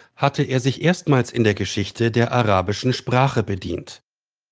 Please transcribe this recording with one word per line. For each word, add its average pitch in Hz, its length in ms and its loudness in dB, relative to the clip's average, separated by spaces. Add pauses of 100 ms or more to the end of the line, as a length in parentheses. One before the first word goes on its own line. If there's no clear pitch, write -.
(160)
hatte 143 280 0
er 131 160 0
sich 131 240 -2
erstmals 151 480 2
in 120 120 0
der 104 100 4
Geschichte 101 560 -2
der 117 220 2
arabischen 107 640 0
Sprache 127 500 0
bedient. 90 580 -8 (500)